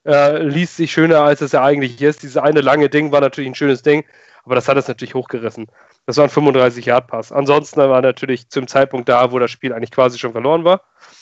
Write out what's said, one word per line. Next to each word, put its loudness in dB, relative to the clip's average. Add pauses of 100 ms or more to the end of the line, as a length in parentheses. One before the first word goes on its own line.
Äh, 2
liest -4
sich -4
schöner, 4
als 2
es -4
ja 2
eigentlich 0
ist. 0
Dieses -6
eine 2
lange 2
Ding -2
war 4
natürlich -2
ein -16
schönes -2
Ding, 2 (400)
aber -6
das -2
hat 2
es -4
natürlich -12
hochgerissen. -8 (400)
Das -6
war 6
ein 0
fünfunddreißig 2
Yard 0
Pass. -10
Ansonsten 0
war 4
natürlich -2
zum -6
Zeitpunkt -2
da, 2
wo -4
das 0
Spiel -8
eigentlich -10
quasi 0
schon -8
verloren -2
war. 2 (400)